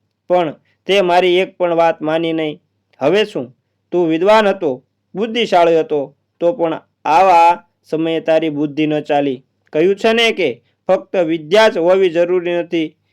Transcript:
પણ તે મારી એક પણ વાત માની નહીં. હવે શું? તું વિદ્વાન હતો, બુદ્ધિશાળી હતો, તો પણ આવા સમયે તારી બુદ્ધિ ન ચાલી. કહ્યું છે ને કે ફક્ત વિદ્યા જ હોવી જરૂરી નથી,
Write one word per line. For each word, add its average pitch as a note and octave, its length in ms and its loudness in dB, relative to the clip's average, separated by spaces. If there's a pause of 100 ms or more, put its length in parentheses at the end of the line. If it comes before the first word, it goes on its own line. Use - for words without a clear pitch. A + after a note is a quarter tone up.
(280)
પણ E3+ 280 -2 (300)
તે G3 160 0
મારી F3+ 340 2
એક F3+ 220 -2
પણ F3 160 -2
વાત E3 280 0
માની E3 320 -4
નહીં. D#3 280 -6 (380)
હવે F#3 260 0
શું? C3+ 320 -10 (340)
તું F3 160 0
વિદ્વાન G3+ 400 2
હતો, F3 360 -4 (320)
બુદ્ધિશાળી F#3 640 0
હતો, D3+ 360 -4 (240)
તો E3+ 140 0
પણ E3 280 -4 (240)
આવા E3+ 580 4 (200)
સમયે D#3+ 360 -4
તારી D#3+ 300 0
બુદ્ધિ D3 380 -4
ન D3+ 120 -2
ચાલી. C#3+ 460 -2 (280)
કહ્યું F3+ 220 2
છે A3 180 0
ને A3+ 180 0
કે D3+ 320 -4 (240)
ફક્ત F#3 280 -2
વિદ્યા E3+ 520 0
જ G#3+ 100 -2
હોવી F#3 320 2
જરૂરી F3 420 -2
નથી, E3+ 460 -4 (160)